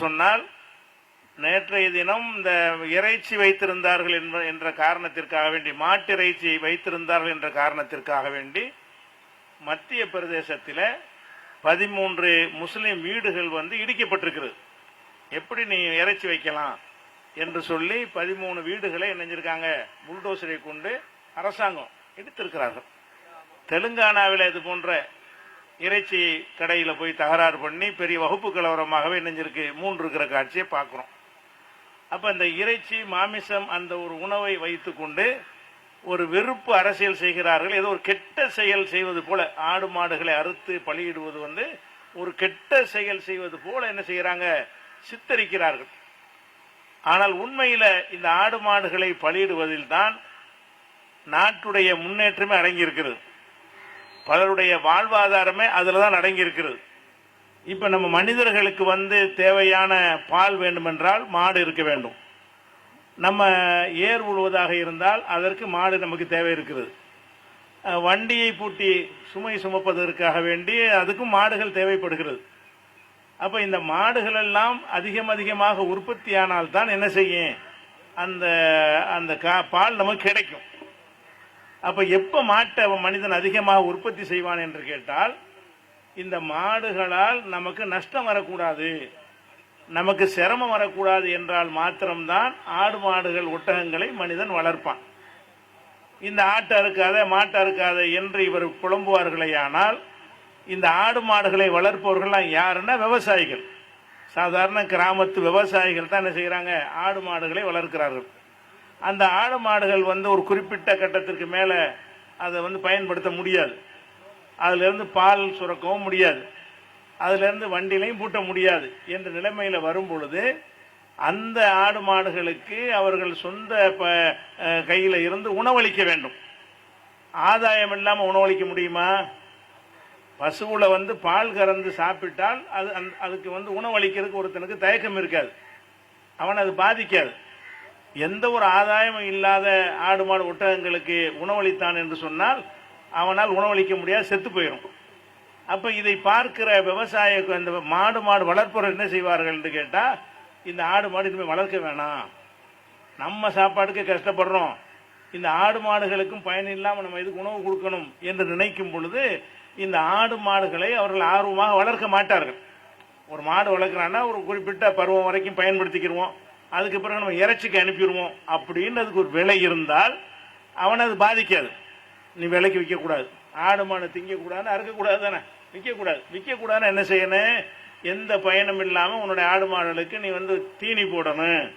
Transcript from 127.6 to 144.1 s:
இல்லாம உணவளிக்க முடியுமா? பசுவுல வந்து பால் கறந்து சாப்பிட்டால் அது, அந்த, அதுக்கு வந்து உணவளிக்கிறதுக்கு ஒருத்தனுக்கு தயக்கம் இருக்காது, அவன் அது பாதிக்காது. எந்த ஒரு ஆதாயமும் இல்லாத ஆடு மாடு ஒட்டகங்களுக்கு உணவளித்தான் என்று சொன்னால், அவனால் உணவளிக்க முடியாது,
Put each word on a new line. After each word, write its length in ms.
இல்லாம 340
உணவளிக்க 400
முடியுமா? 380
பசுவுல 460
வந்து 180
பால் 320
கறந்து 320
சாப்பிட்டால் 640
அது, 200
அந்த, 140
அதுக்கு 300
வந்து 240
உணவளிக்கிறதுக்கு 640
ஒருத்தனுக்கு 420
தயக்கம் 380
இருக்காது, 300
அவன் 240
அது 100
பாதிக்காது. 500
எந்த 180
ஒரு 100
ஆதாயமும் 560
இல்லாத 340
ஆடு 220
மாடு 220
ஒட்டகங்களுக்கு 680
உணவளித்தான் 580
என்று 240
சொன்னால், 360
அவனால் 460
உணவளிக்க 380
முடியாது, 280